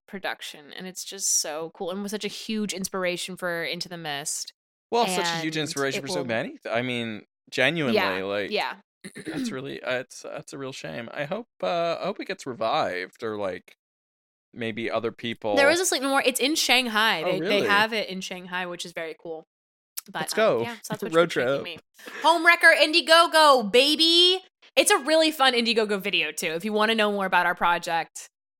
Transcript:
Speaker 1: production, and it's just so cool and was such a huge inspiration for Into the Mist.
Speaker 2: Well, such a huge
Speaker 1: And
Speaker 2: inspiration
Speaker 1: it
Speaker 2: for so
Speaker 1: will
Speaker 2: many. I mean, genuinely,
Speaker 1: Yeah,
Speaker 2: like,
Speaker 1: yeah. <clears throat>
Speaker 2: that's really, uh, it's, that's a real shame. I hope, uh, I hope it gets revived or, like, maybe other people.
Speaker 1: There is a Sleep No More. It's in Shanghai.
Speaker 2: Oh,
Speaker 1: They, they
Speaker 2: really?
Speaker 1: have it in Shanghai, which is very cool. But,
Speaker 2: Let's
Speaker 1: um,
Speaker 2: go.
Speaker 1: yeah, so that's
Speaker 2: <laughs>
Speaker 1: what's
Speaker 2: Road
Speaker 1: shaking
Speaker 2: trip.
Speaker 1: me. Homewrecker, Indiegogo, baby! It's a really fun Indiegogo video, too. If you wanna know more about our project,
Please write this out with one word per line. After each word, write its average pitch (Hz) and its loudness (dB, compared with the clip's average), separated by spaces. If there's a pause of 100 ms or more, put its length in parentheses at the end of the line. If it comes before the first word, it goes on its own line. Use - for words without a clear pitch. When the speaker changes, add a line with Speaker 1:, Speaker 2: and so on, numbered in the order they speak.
Speaker 1:
production, 151 -10
and 190 -12
it's 185 -12
just - -2
so 165 -6
cool 185 -8
and 202 -6
was 202 -8
such 208 -6
a - -4
huge 214 -6
inspiration 185 -6
for 170 -6
Into 175 -6
the 175 -12
Mist. 151 -8 (400)
Speaker 2:
Well, 233 2
such 180 0
a 170 -2
huge 160 -4
Speaker 1:
And 156 -2
Speaker 2:
inspiration 139 -2
Speaker 1:
it - -10
Speaker 2:
for 139 -10
so 120 -4
Speaker 1:
will 135 -4
Speaker 2:
many. 147 -4 (120)
I 117 0
mean, 120 -6 (260)
genuinely, 135 2
Speaker 1:
Yeah, 95 0
Speaker 2:
like, 101 -4
Speaker 1:
yeah. 185 -4 (400)
<clears throat> - -16
Speaker 2:
that's 285 -6
really, 139 -10
uh, 127 -2
it's, - -14
that's - -12
a 156 -12
real 135 -8
shame. 156 -10
I 147 -6
hope, 196 -8 (160)
uh, 170 -2
I - -8
hope 190 -6
it 294 -10
gets - -8
revived 110 -2
or, 110 -4
like, 92 -8 (760)
maybe 113 -6
other 110 -2
people. 113 -4
Speaker 1:
There 277 4
is 339 2
a 370 -2
Sleep 320 -2
No 269 -2
More. 269 2
It's 254 0
in 285 0
Shanghai. 220 2
Speaker 2:
Oh, 180 0
Speaker 1:
They, 185 -2
they - -
Speaker 2:
really? 202 0
Speaker 1:
have 214 2
it 214 -4
in 185 -8
Shanghai, 180 -8
which 175 -10
is 175 -14
very 165 -10
cool. 160 -12 (680)
But, 180 -6
Speaker 2:
Let's - -8
Speaker 1:
um, - -6
Speaker 2:
go. 190 4
Speaker 1:
yeah, 233 -6
so 220 -16 (100)
that's 214 -8
Speaker 2:
<laughs> - -
Speaker 1:
what's 160 -2
Speaker 2:
Road 170 4
Speaker 1:
shaking 127 -2
Speaker 2:
trip. 135 -2
Speaker 1:
me. 170 -12 (440)
Homewrecker, 339 6
Indiegogo, 311 6
baby! 330 6 (360)
It's 320 6
a 403 6
really 311 4
fun 262 2
Indiegogo 220 0
video, 170 -2
too. - -6
If 165 -4
you 214 -4
wanna 214 2
know 214 2
more 196 -2
about 185 2
our 175 0
project, 170 -2 (320)